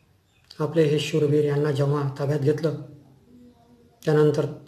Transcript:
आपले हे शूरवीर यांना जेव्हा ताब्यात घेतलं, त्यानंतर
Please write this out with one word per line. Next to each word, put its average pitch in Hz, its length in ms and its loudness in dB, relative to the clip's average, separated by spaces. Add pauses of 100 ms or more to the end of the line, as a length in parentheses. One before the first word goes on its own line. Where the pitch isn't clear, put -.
(580)
आपले 156 240 0
हे 147 180 2
शूरवीर 147 440 0
यांना 147 280 0
जेव्हा 139 460 0
ताब्यात 143 220 -2
घेतलं, 147 340 0 (1300)
त्यानंतर 151 420 2 (220)